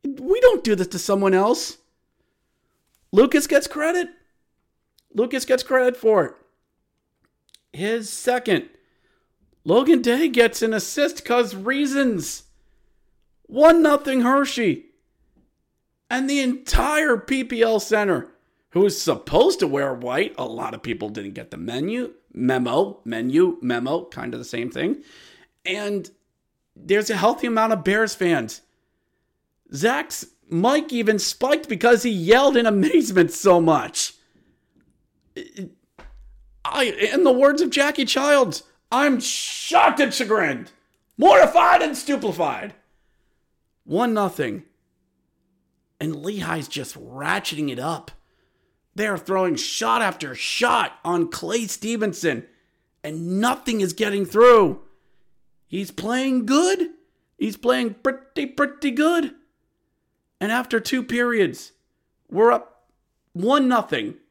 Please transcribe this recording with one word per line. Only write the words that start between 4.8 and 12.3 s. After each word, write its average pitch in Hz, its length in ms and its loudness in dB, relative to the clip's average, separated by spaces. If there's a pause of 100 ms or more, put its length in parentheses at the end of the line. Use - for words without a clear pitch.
Lucas 254 320 -2
gets 254 180 0
credit 254 340 0
for 214 280 2
it. - 100 -8 (1400)
His 214 360 -6
second. 247 600 -2 (920)
Logan 254 360 4
Day 262 280 2
gets 233 340 2
an 220 100 0
assist - 520 -4
'cause 233 300 0
reasons. 254 920 -4 (1000)